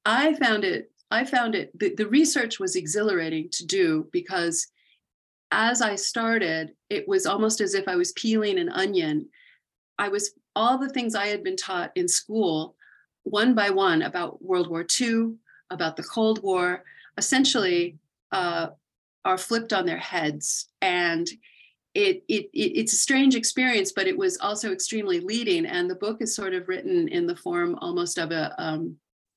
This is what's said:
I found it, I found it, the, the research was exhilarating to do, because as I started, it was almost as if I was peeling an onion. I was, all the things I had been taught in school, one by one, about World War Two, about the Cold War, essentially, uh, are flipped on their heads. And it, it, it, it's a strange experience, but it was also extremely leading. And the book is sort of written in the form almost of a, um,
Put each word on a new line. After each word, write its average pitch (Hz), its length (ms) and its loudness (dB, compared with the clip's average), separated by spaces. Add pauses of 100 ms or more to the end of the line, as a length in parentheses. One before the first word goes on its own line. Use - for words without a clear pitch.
I 269 300 4
found 226 280 2
it, 180 260 -2 (220)
I 233 140 2
found 240 300 0
it, - 220 -6
the, 190 180 0
the 214 120 -2
research 254 500 4
was - 200 -2
exhilarating 165 720 0
to - 160 -8
do, 160 480 2
because 175 540 -2 (840)
as 233 300 2
I 208 140 0
started, 196 760 -2 (180)
it 208 160 -4
was 190 200 2
almost 214 340 2
as 196 140 0
if 196 160 0
I 180 80 0
was 180 160 0
peeling 214 460 2
an 170 100 0
onion. 175 580 0 (720)
I 208 80 0
was, 202 240 -2 (240)
all 240 220 4
the 269 120 -4
things 240 260 -4
I 202 120 -2
had 208 160 -4
been 185 140 -4
taught 175 380 -6
in 180 120 0
school, 170 680 -2 (460)
one 226 300 2
by 202 180 2
one, 185 320 2
about - 380 -6
World 180 280 0
War 165 160 -4
Two, 226 520 0 (340)
about 165 240 -4
the 165 80 -10
Cold 220 400 0
War, 180 400 0 (340)
essentially, 180 800 2 (340)
uh, 175 360 -2 (580)
are 185 120 2
flipped 226 360 -2
on 190 120 0
their 175 120 -2
heads. 151 720 -4 (120)
And 175 460 0 (680)
it, 190 340 2
it, 214 260 0
it, - 260 0
it's 226 140 0
a - 40 2
strange 269 380 6
experience, 226 560 0
but 190 160 0
it 185 100 0
was 185 200 0
also 202 340 -2
extremely 190 480 -2
leading. 196 460 0
And 180 240 -2
the 185 60 -4
book 220 260 -4
is 226 140 -2
sort 190 180 -4
of 180 140 -4
written 180 400 0
in 175 200 0
the 175 80 -2
form 175 460 -2
almost 175 360 -4
of 165 140 -4
a, 160 260 -2
um, 165 380 -4 (420)